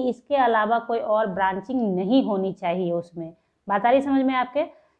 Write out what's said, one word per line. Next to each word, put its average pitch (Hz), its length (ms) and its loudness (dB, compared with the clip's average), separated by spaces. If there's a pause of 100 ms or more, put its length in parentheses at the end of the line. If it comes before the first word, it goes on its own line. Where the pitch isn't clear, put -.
इसके - 260 -4
अलावा 233 440 2
कोई 233 200 -4
और 214 280 0
ब्रांचिंग 196 680 -2
नहीं 202 280 2
होनी 190 300 -2
चाहिए 180 380 -2
उसमें। 170 420 -6 (340)
बात 202 180 0
आ 240 40 4
रही 269 120 4
समझ 269 240 2
में 262 80 0
आपके? 254 320 -2 (340)